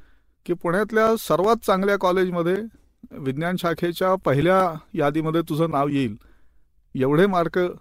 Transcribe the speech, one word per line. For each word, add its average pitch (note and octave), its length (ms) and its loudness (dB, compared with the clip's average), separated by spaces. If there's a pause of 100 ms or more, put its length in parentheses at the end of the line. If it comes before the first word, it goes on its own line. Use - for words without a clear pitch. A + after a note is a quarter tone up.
(460)
की, F3 60 -2
"पुण्यातल्या G#3+ 640 0
सर्वात G3 400 2 (100)
चांगल्या G3+ 300 2
कॉलेजमध्ये F#3 600 0 (540)
विज्ञान D3+ 460 -4
शाखेच्या F3 580 -2
पहिल्या F3 600 2 (200)
यादीमध्ये D#3+ 480 0
तुझं D#3+ 280 -2
नाव C#3+ 180 0
येईल, C3+ 280 -2 (800)
एवढे C#3+ 320 2
मार्क F3 320 0 (220)